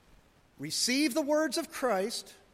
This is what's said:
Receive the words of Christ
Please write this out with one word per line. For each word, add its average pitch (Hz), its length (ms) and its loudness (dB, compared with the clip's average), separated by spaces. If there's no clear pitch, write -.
Receive 233 560 0
the 311 80 2
words 302 340 2
of 320 160 -4
Christ 226 640 -2